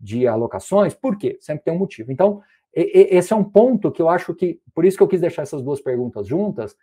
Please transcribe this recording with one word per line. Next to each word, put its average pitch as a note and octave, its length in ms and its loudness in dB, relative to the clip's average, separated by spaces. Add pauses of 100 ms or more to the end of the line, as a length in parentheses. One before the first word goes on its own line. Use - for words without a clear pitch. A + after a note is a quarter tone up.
de A2+ 260 -4
alocações? A#2 680 -2
Por B3+ 220 -6
quê? - 240 -6
Sempre D3+ 240 -8
tem E3 100 -2
um F3+ 40 -4
motivo. C3+ 320 -8
Então, G3+ 300 0 (340)
e-, F3 240 0
e-, F#3+ 180 6
esse F3+ 160 2
é A3 40 0
um G3 80 2
ponto G#3+ 480 2
que F3 100 -2
eu E3 60 2
acho F3 260 -2
que, F3 240 -4 (160)
por E3 100 0
isso F#3+ 120 4
que G#3 60 6
eu F3+ 60 6
quis F3+ 120 0
deixar E3 220 -2
essas C#3 200 -8
duas C#3 180 -6
perguntas A#2+ 460 -6
juntas, D#3+ 560 -6